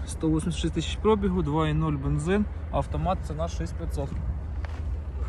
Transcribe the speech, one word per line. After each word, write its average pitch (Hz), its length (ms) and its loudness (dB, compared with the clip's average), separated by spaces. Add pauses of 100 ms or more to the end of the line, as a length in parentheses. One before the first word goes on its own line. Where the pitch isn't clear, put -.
сто - 200 -2
вісімдесят 160 340 2
шість 160 120 2
тисяч - 220 0
пробігу, 202 460 4
два 156 260 2
і 151 60 2
нуль 156 200 2
бензин, 147 520 2 (260)
автомат, 156 460 0 (100)
ціна 160 200 -4
шість 160 280 -4
п'ятсот. 147 340 -4 (1200)